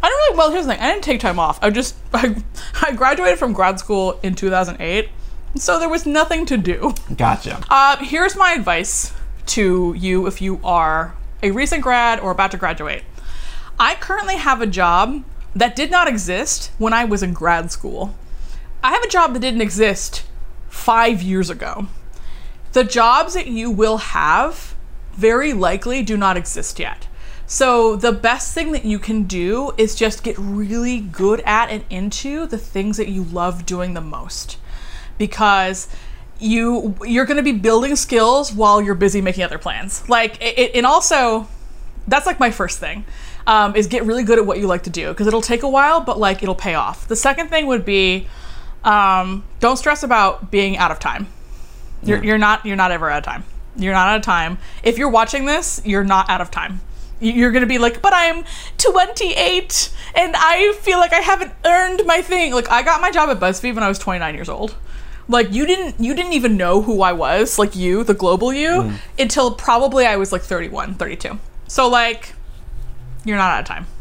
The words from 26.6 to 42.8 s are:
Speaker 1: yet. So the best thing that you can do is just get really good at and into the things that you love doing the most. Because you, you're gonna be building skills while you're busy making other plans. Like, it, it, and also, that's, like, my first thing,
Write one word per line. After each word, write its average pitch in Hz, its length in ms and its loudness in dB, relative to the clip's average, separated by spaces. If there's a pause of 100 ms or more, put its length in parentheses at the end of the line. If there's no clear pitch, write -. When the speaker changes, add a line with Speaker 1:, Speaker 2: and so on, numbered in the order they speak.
Speaker 1:
yet. - 280 -6 (460)
So 233 440 4
the 226 160 2
best 233 400 0
thing 320 180 -2
that 285 140 -2
you 214 120 0
can 214 260 -2
do 190 540 -2
is 220 160 2
just 220 300 -2
get - 140 -4
really 214 640 -2
good 202 400 0
at 220 280 2
and 214 200 -6
into 277 580 -6
the 233 100 -6
things 208 380 -4
that 214 140 -2
you 190 160 -2
love 175 400 -4
doing 180 280 -4
the 165 60 -6
most. - 560 -10 (640)
Because 196 720 0 (500)
you, 233 560 0 (100)
you're 240 200 2
gonna 285 180 0
be 285 80 2
building 240 460 4
skills 247 560 4
while 208 280 6
you're 202 140 0
busy 196 240 2
making 185 240 0
other 151 140 -4
plans. - 500 -6
Like, 226 340 2
it, 226 160 -2
it, 240 180 2
and 240 100 2
also, 254 600 4 (600)
that's, 277 180 2
like, - 140 0
my 240 120 4
first 190 280 -4
thing, 175 240 -8 (420)